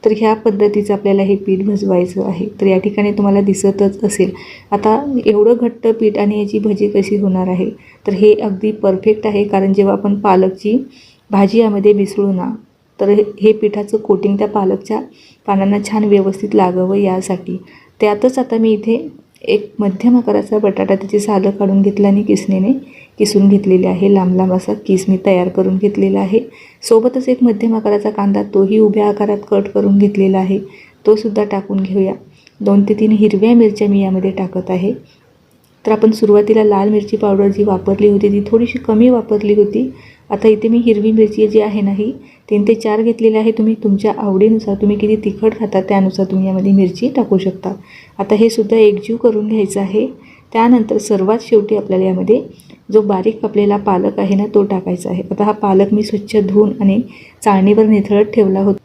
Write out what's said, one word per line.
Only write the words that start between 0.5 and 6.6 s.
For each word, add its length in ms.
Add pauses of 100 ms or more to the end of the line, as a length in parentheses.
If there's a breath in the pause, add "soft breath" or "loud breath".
आपल्याला 300
हे 140
पीठ 280
भिजवायचं 580
आहे. 220 (160)
तर 40
या 120
ठिकाणी 340
तुम्हाला 300
दिसतच 600
असेल 280 (400 loud breath)
आता 240 (300)
एवढं 300
घट्ट 340
पीठ 280
आणि 220
याची 200
भजी 280